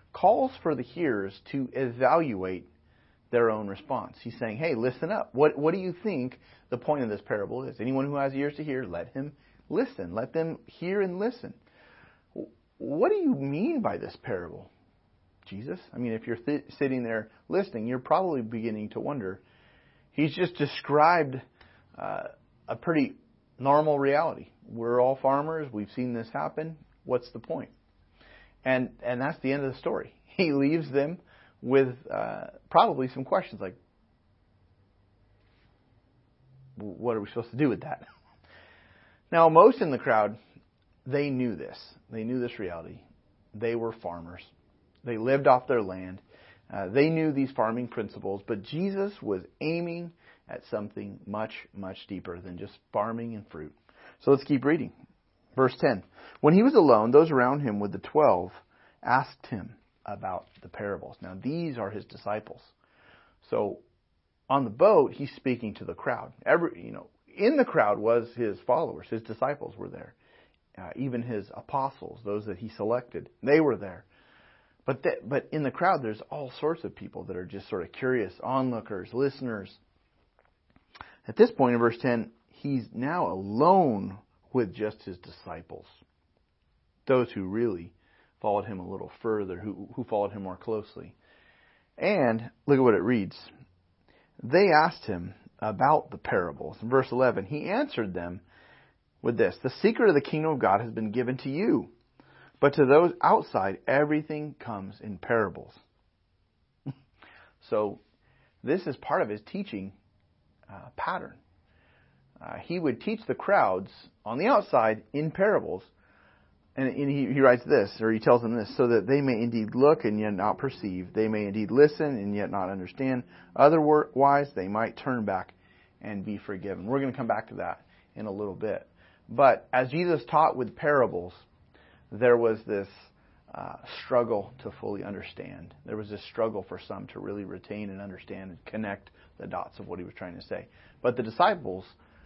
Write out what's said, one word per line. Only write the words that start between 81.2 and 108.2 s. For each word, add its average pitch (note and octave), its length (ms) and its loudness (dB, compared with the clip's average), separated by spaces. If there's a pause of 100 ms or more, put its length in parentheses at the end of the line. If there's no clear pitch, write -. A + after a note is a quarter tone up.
At A2+ 100 -10
this A#3+ 140 8
point B2 240 2
in A#2 40 2
verse A#2 220 4
ten, A#2+ 300 0 (160)
he's C3+ 460 -6
now C3+ 380 -4
alone G#2 840 2 (340)
with A2 220 -2
just G#2+ 300 -6
his F2+ 160 -14
disciples, E2+ 680 -18 (1200)
those B2+ 240 4
who G2 140 -6
really F#2+ 480 -4 (480)
followed G#2 240 0
him G2 140 -10
a F2+ 80 -12
little F#2+ 240 -12 (100)
further, G2+ 360 -2
who, G2+ 380 -10
who B2+ 80 -6
followed G2+ 280 -2
him G2+ 120 -10
more F#2 140 -10
closely. - 580 -10 (800)
And C3 540 0 (160)
look C#3+ 100 6
at C3 60 6
what A#2+ 100 8
it F#2 80 4
reads. G2+ 360 0 (1080)
They E3 260 4
asked D#3+ 360 4
him F#2 280 -6 (260)
about B2+ 520 2
the G#2 60 -14
parables. E2+ 640 -4
In A2 80 -10
verse B2+ 220 4
eleven, A#2+ 340 0
he D3+ 240 -8
answered G3 440 -4
them F2 280 -8 (800)
with A#2+ 160 -2
this, G2+ 260 2
"The C3 60 -2 (120)
secret A3+ 280 4
of D#3+ 60 4
the C#3+ 40 6
kingdom D#3 320 -2
of C#3 80 -2
God G2+ 220 4
has A#2 100 -8
been A2 200 -4
given B2 260 -2
to C3+ 120 -10
you, D3 380 0 (720)
but C#3 140 4
to D3 120 6
those D#3 360 8
outside, G#2 560 2 (100)
everything D3+ 720 0
comes G2 420 -10
in G2+ 160 -12
parables." G#2 560 -2 (1120)
<laughs> C#3 80 -10 (760)
So G#2+ 320 -2 (600)